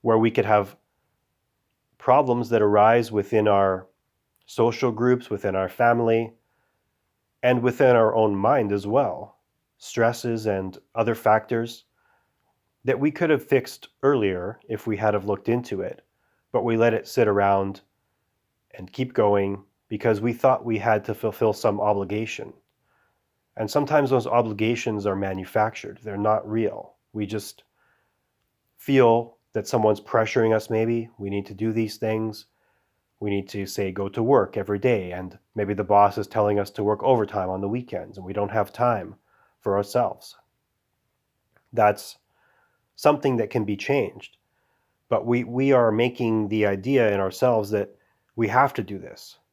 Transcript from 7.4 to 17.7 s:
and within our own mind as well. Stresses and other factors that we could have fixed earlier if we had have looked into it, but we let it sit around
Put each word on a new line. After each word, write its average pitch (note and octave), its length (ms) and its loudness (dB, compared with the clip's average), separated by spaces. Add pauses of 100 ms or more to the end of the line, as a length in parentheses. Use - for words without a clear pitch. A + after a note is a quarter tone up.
and B2+ 180 2
within B2 320 4
our A2+ 220 4
own A2 180 2
mind G#2 380 0
as G2+ 160 -4
well. A#2+ 480 -2 (440)
Stresses A#2 680 -2
and F#2+ 320 -4 (180)
other A#2 180 0
factors A2+ 680 -2 (1000)
that B2 120 0
we D3 140 0
could D#3 180 -2
have C#3+ 160 0
fixed - 440 -2 (120)
earlier G#2 680 0
if A2 180 -8
we A2 80 -2
had G#2 180 0
have G2 120 -2
looked G2+ 240 -4
into A#2 320 -4
it, - 240 -10 (480)
but G#2+ 100 0
we A2+ 140 0
let A2+ 160 4
it A2 120 -4
sit A#2 220 0
around G2 540 0 (960)